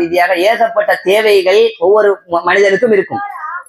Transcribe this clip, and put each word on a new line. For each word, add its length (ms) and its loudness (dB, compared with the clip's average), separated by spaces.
ரீதியாக 340 0
ஏகப்பட்ட 420 0
தேவைகள் 520 2
ஒவ்வொரு 240 4
ம-, 120 -2
மனிதனுக்கும் 500 2
இருக்கும். 240 -2